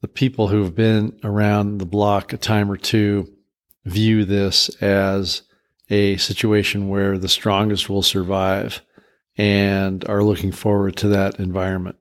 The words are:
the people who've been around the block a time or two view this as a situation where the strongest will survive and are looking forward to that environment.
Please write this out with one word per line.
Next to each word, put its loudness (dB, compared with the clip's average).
the -10
people 0
who've 0
been 2
around 0
the -6
block 0
a -8
time 0
or -4
two 0
view 2
this 0
as 0
a 2
situation 0
where 0
the -6
strongest 0
will 0
survive -2
and 2
are 2
looking 0
forward 0
to 0
that 0
environment. -4